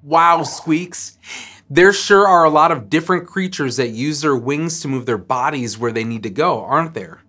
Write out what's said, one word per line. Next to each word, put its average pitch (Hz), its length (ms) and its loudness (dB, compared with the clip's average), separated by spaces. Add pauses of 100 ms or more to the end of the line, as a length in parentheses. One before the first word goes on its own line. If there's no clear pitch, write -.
Wow, 165 380 2
Squeaks. 165 720 -6 (540)
There 180 220 6
sure 202 340 4
are 180 180 6
a 156 60 6
lot 156 220 4
of 117 180 -6
different 165 360 -2
creatures 185 500 -6
that 123 140 -2
use 139 300 -4
their 147 160 0
wings 147 440 -4
to 147 80 -10
move 131 180 -4
their 113 120 -2
bodies 123 600 -4
where 117 140 -4
they 113 100 -4
need 113 220 -8
to 110 60 -6
go, 131 340 -2
aren't 160 300 -2
there? 87 340 -14